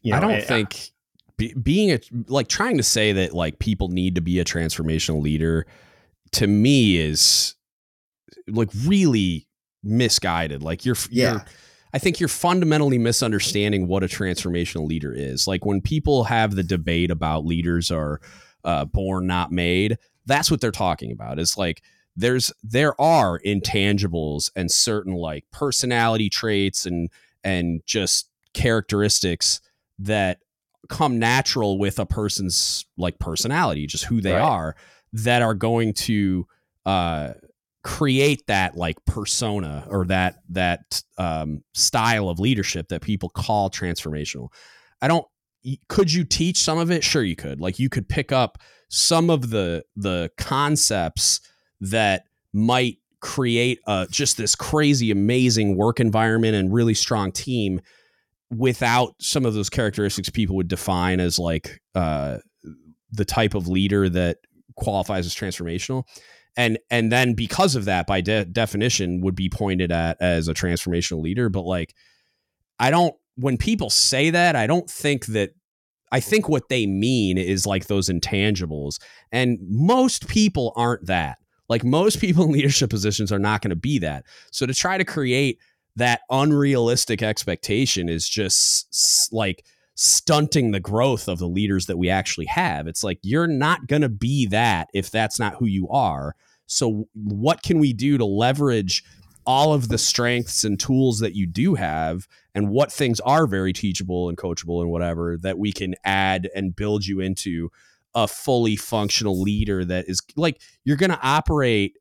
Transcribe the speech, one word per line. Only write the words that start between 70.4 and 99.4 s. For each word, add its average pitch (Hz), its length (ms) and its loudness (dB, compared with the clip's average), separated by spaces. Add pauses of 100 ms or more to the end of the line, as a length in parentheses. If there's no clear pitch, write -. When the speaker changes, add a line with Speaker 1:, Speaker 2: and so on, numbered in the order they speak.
Speaker 2:
a 80 60 -2
transformational 87 640 -2
leader. 104 280 -2
But, 92 180 -4
like, 87 280 -4 (840)
I 127 100 4
don't, 170 240 4 (220)
when 127 220 0
people 208 320 -2
say 139 400 4
that, 175 260 4
I 110 100 2
don't 170 240 2
think 143 360 -2
that, 107 240 0 (600)
I 127 100 2
think 214 280 2
what 147 200 0
they 120 180 0
mean 98 520 2
is, 92 280 0
like, 98 200 0
those 98 220 0
intangibles. 87 880 -2 (320)
And 123 280 0 (100)
most 220 580 2
people 185 480 2
aren't 120 320 0
that. 82 320 -2 (300)
Like, 117 160 0
most 165 340 2
people 180 260 4
in 156 80 4
leadership 139 360 2
positions 104 420 -2
are 101 80 0
not 104 220 2
gonna 92 160 -2
be 131 220 -2
that. 73 260 -4 (260)
So - 140 -4
to 127 80 -4
try 185 240 0
to 185 80 0
create 131 540 0 (360)
that 120 360 2
unrealistic 131 920 2
expectation 104 840 -2
is 82 200 -2
just - 640 0
s-, - 380 2
like, 104 340 -2 (300)
stunting 147 760 2
the 98 100 0
growth 110 480 0
of 90 100 -4
the 87 100 -4
leaders 98 380 0
that 87 120 -4
we 90 100 2
actually 92 380 -2
have. 87 400 -2
It's - 180 -6
like, 92 180 -4
you're 147 240 0
not 151 400 0
gonna 143 220 2
be 117 380 0
that 101 480 2
if 95 160 -2
that's 110 280 -2
not 104 180 -2
who 123 100 -2
you 95 220 0
are. 80 460 -2 (360)
So 110 440 -2
what 107 480 -2
can 170 160 2
we 143 140 4
do 135 260 0
to 120 60 2
leverage 117 800 0 (420)